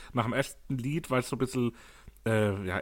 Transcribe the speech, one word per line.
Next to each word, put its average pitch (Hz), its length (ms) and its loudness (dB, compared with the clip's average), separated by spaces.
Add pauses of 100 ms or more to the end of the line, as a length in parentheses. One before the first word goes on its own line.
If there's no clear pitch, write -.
(140)
Nach 123 120 2
dem 120 80 -2
ersten - 440 -2
Lied 143 320 -4
war 127 100 4
ich 120 60 -2
so - 100 -4
ein 113 40 -6
bisschen, 123 320 2 (560)
äh, 104 400 2
ja, 90 140 0